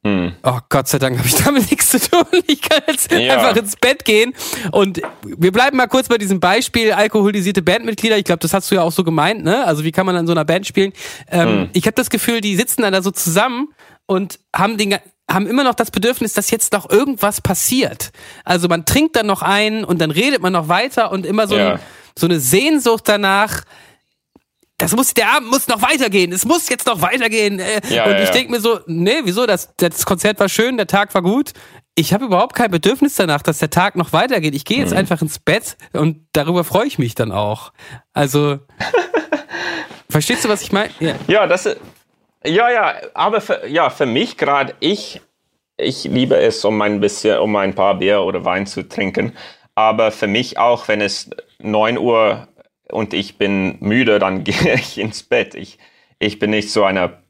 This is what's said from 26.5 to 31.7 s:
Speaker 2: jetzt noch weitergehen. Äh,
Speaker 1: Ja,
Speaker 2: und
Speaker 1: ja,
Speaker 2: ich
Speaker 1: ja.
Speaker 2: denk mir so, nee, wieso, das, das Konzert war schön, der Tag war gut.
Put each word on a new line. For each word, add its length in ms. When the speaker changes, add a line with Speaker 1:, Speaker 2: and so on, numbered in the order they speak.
Speaker 2:
jetzt 180
noch 160
weitergehen. 560
Äh, 220
Speaker 1:
Ja, 140
Speaker 2:
und 80
Speaker 1:
ja, 80
Speaker 2:
ich 80
Speaker 1:
ja. 40
Speaker 2:
denk 160
mir 120
so, 260
nee, 380
wieso, 200
das, 320
das 300
Konzert 320
war 100
schön, 280
der 100
Tag 280
war 80
gut. 300